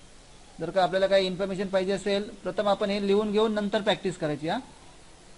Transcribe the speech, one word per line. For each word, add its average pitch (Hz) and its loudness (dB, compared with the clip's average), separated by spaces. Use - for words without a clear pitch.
जर 165 -6
का 185 2
आपल्याला 190 2
काही 196 4
इन्फॉर्मेशन 190 -4
पाहिजे 190 0
असेल, 196 -2
प्रथम 196 -4
आपण 202 2
हे 202 -2
लिहून 208 2
घेऊन 214 2
नंतर 208 0
प्रॅक्टिस 190 -2
करायची, 151 -4
हा. 208 -2